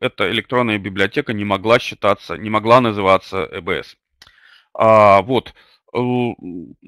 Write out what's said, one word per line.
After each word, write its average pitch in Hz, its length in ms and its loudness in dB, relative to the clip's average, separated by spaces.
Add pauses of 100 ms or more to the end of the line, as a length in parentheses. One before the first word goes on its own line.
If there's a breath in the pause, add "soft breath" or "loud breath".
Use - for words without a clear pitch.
эта 104 300 -4
электронная 113 460 -2
библиотека 98 560 -4
не 101 120 -6
могла 104 340 0
считаться, - 580 -4
не 107 120 -10
могла 110 320 2
называться 98 580 0 (120)
Э 95 100 -12
Б 85 220 -6
С. - 140 -20 (760 soft breath)
А, 104 500 6
вот. 117 300 -4 (400 soft breath)
Э, - 60 -4 (880)